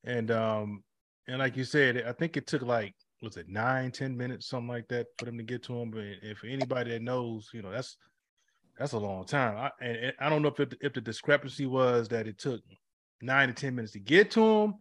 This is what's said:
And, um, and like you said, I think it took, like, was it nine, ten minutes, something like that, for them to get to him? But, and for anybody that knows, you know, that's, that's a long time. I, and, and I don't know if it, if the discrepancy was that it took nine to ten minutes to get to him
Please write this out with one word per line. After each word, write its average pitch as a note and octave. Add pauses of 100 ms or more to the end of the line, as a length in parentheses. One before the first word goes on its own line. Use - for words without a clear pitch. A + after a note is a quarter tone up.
And, A#2+
um, G#2+ (440)
and C3
like C3
you C3
said, B2+
I B2
think D#3+
it C3+
took, C#3+
like, A#2 (280)
was A2
it E2+
nine, B2+
ten C3
minutes, B2
something A#2+
like A#2+
that, A#2+ (100)
for -
them A#2
to A#2
get A#2+
to B2
him? A#2
But, A2 (200)
and G#2+
for G#2+
anybody B2+
that A#2
knows, A#2
you A#2
know, G2
that's, A#2+ (800)
that's D3
a A#2
long G2
time. A#2+
I, C3+ (140)
and, A#2+
and B2
I C#3
don't D3+
know D3
if -
it, C#3
if C#3+
the B2
discrepancy C#3
was B2
that A2
it G#2+
took B2 (600)
nine C3+
to A#2+
ten C3
minutes A2+
to G#2
get E3+
to A3+
him G#3+